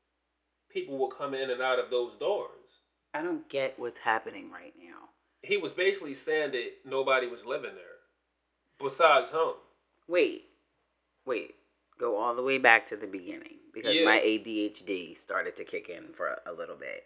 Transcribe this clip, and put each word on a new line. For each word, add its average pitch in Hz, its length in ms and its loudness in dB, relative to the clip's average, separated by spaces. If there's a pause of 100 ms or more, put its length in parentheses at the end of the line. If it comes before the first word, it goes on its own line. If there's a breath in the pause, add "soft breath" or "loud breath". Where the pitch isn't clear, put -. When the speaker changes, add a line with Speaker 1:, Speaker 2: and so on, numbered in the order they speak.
(720)
Speaker 1:
people 139 280 -6
will 127 120 0
come 139 240 -6
in 131 160 -2
and 123 120 -2
out 127 160 4
of 123 120 -2
those 123 280 0
doors. 170 320 0 (640)
Speaker 2:
I 151 80 -4
don't 170 260 -4
get 135 300 -2
what's 120 200 -6
happening 110 520 -2
right - 280 -18
now. - 160 -20 (480)
Speaker 1:
He 202 140 0
was 160 160 -2
basically 175 420 0
saying 151 380 0
that 117 180 -4 (140)
nobody 135 420 2
was 117 180 -10
living 123 300 -6
there - 1120 -14
besides 151 420 6
him. 156 220 0 (560)
Speaker 2:
Wait. 156 360 2 (800)
Wait. 120 300 -4 (440)
Go 120 180 0
all 120 180 0
the 123 80 -2
way 135 160 2
back 117 280 6
to 110 100 -8
the 104 100 -8
beginning 95 500 -12 (160)
because 110 220 0
Speaker 1:
Yeah. 165 100 6
Speaker 2:
my 107 160 6
A 110 180 4
D 107 260 -4
H 104 200 -8
D 87 300 -6
started 90 420 -6
to 92 80 -10
kick - 240 -10
in 80 240 -14
for 82 160 -6
a, - 220 -8
a - 20 -8
little 82 240 -10
bit. 65 300 -12